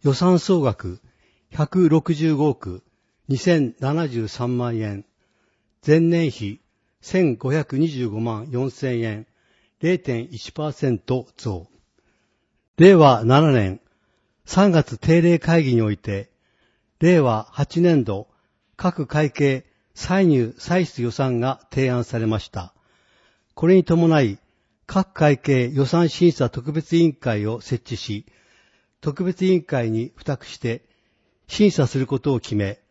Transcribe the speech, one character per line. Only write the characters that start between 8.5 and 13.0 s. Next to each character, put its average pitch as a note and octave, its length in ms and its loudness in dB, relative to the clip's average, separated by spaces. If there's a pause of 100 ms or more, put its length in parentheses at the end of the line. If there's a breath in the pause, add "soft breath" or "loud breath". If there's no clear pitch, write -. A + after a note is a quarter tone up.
千 B2+ 300 -6
円。 A2 240 -8 (540)
零 F3 180 -2
点 C3 360 -8
一 - 180 -16
パ D3+ 180 -8
ー - 20 -8
セ C#3 180 -4
ン A#2 100 -2
ト B2+ 280 -6 (100)
増。 F#2+ 300 -10 (1080)
令 F#3 180 10
和 C3+ 300 6